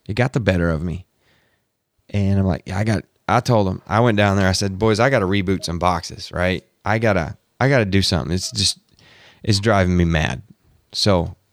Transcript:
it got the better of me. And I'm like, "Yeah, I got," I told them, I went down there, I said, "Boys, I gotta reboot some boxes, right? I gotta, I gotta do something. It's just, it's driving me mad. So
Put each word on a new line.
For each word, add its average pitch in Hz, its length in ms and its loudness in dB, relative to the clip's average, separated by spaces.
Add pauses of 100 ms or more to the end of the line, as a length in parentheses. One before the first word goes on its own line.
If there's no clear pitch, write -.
it - 80 -6
got 123 200 -2
the 139 60 0
better 92 280 0
of 80 140 -2
me. 87 240 -8 (1040)
And 98 280 0
I'm 98 80 2
like, 87 200 -2
"Yeah, 95 120 -6
I 107 60 -2
got," 107 200 -2 (220)
I 110 140 2
told 113 260 2
them, 92 200 -4
I 104 140 0
went 117 180 2
down 101 180 2
there, 98 120 2
I 95 40 2
said, 98 260 -4
"Boys, 110 220 2
I 127 80 2
gotta 120 180 2
reboot 95 380 -2
some 85 140 -6
boxes, 87 520 -4
right? 90 320 -2 (220)
I 104 140 -2
gotta, 95 400 0 (220)
I 127 80 2
gotta 135 160 2
do 95 180 2
something. 78 320 -2
It's 90 160 -6
just, 101 280 -4 (680)
it's 101 160 0
driving 98 360 2
me 87 80 6
mad. 80 380 0 (500)
So 90 440 0 (160)